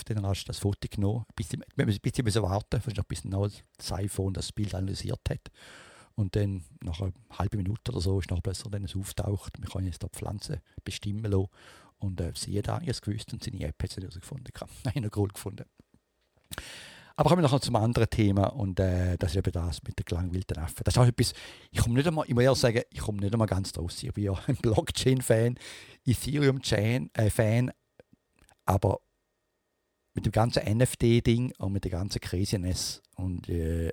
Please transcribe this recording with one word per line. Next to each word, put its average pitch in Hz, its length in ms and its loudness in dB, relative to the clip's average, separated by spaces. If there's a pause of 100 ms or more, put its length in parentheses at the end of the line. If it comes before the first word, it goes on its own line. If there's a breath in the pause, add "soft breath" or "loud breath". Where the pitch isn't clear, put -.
dann 107 200 -2
rasch 98 200 -2
das - 140 -8
Foto - 300 -2
genommen. 107 400 -2
Ein - 60 -20
bisschen, - 300 -6 (100)
wir - 120 2
müssen 101 120 2
ein - 40 -12
bisschen 110 220 -2
müssen 107 180 2
warten, 98 380 0
bis 104 140 -6
noch 98 100 -2
ein - 40 -8
bisschen - 220 -8
noch 101 200 0 (280)
das - 140 -8
iPhone 98 400 -2
das 87 200 -6
Bild 95 220 -4
analysiert 95 540 -4
hat. - 220 -6 (640 loud breath)
Und 101 220 -2
dann 98 260 0 (220)
nach 85 160 -6
einer 95 120 -2 (180)
halben - 260 -2
Minute 104 340 -4
oder 117 100 -2
so 95 200 0
ist 85 100 -8
noch 87 120 -2
besser, - 280 -6
dann 101 140 -6
es 90 100 -10
auftaucht. 98 640 -6
Wir 90 120 -10
können 95 160 -4
jetzt 87 160 -6
da - 60 -8
Pflanzen - 520 -8 (240 loud breath)
bestimmen 104 480 -4
lassen. 98 160 2 (500 loud breath)
Und, 92 220 -4
äh, 85 140 -2
siehe 95 280 -4
da, 107 140 -2
ich - 60 -6
habe - 80 -4
es - 120 -6
gewusst 104 300 -6
und - 100 -10
seine 92 220 -8
App 78 180 -6
hat 92 80 -4
es - 60 -10
nicht 95 80 -8
herausgefunden. - 500 -14
<laughs> - 60 -16
Habe - 340 -6
ich 135 80 -2
noch 107 140 -4
cool 101 120 2
gefunden. - 360 -10 (1500 loud breath)
Aber 151 140 2
kommen 175 140 6
wir 147 60 6
noch 131 120 4
zum 120 160 0
anderen 113 320 4
Thema 98 380 4
und, 95 340 -2
äh, 90 380 2
das 92 140 0
ist 92 40 -2
eben 95 160 0
das 85 300 -4
mit - 160 -8
den - 60 -4
gelangweilten 90 520 -2
Affen. 78 260 -6
Das 87 120 4
ist - 40 6
auch 123 80 8
etwas, 120 280 2 (360 loud breath)
ich - 100 -2
komme 117 140 4
nicht 143 140 4
einmal, 156 180 0
ich 123 80 0
muss 120 80 6
ehrlich 131 160 6
sagen, 120 320 4
ich - 100 -12
komme 104 200 -4
nicht 101 120 0
einmal 113 140 4
ganz 95 260 0
draus. - 300 -6
Ich - 100 -6
bin 104 120 0
ja 98 80 2 (140)
ein 143 100 2
Blockchain-Fan, 120 1040 4 (480 loud breath)
Ethereum-Chain, 127 1080 2
äh, 107 160 4
Fan, 113 420 4 (920)
aber 98 360 4 (1120)
mit 98 100 -4
dem 104 80 0
ganzen 113 300 2
N-F-T-Ding 117 960 4
und 98 140 -2
mit 98 120 -2
der 90 60 -2
ganzen 90 300 -4
Craziness 90 840 -2 (140)
und, 92 320 -4
äh, 82 440 0